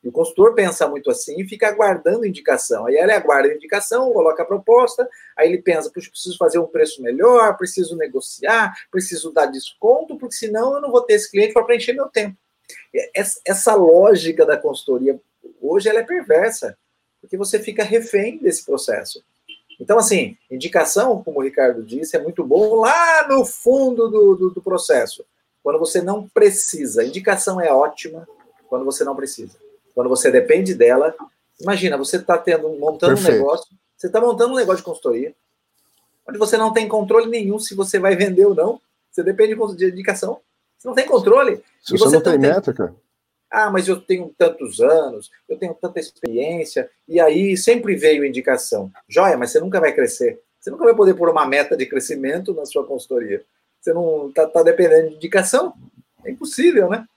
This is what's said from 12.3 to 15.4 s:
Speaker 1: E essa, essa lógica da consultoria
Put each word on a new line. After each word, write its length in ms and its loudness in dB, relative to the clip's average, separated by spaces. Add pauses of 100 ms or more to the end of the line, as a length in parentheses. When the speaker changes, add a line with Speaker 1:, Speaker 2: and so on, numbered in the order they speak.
Speaker 1:
E 220 -6
essa, 280 -6
essa 300 0
lógica 720 6
da 100 2
consultoria 640 -2 (400)